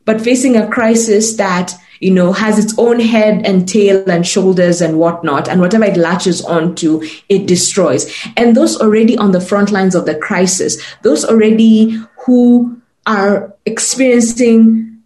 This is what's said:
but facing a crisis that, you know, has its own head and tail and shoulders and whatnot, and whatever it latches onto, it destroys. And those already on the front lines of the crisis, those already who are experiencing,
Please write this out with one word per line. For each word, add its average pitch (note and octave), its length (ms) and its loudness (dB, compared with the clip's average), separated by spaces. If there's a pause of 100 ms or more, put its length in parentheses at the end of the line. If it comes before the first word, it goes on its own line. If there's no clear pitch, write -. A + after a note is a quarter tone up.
but A3 160 -2
facing B3+ 360 0
a G#3+ 120 0
crisis A3+ 680 0
that, F#3 380 -4 (260)
you F#3 100 0
know, F3+ 220 2
has G#3+ 260 0
its - 200 -2
own A#3 220 2
head G#3+ 460 0
and F#3 220 0
tail G3 420 2
and E3+ 160 0
shoulders F3+ 560 0
and D#3+ 160 0
whatnot, E3 500 -2
and F3+ 120 0
whatever G#3+ 240 2
it G3 120 0
latches F3 480 -2
onto, D#3+ 580 -2 (260)
it G3 180 0
destroys. E3+ 680 -2 (240)
And A#3 200 2
those D#4+ 240 0
already A3 360 2
on G3+ 160 0
the F3+ 80 0
front G3+ 300 -2
lines F#3+ 240 0
of E3 100 -2
the D#3 100 -4
crisis, - 680 -4 (200)
those D4+ 220 0
already A3 720 2 (280)
who A#3+ 540 2 (260)
are G3+ 480 -2 (100)
experiencing, A3+ 1400 0